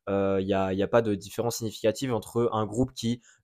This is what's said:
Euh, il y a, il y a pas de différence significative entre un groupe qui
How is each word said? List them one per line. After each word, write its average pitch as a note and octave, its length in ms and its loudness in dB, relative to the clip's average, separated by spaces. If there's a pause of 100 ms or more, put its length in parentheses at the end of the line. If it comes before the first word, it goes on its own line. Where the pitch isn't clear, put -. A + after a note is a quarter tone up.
Euh, G2 320 2
il F#2+ 60 0
y G2 80 2
a, F#2+ 180 0
il F#2+ 60 -2
y G2 60 2
a F#2+ 40 0
pas A#2+ 140 4
de G#2 140 0
différence A2 400 -4
significative A2 580 -2
entre A#2 380 0
un A2 120 0
groupe A2+ 280 0
qui A#2+ 280 -2 (240)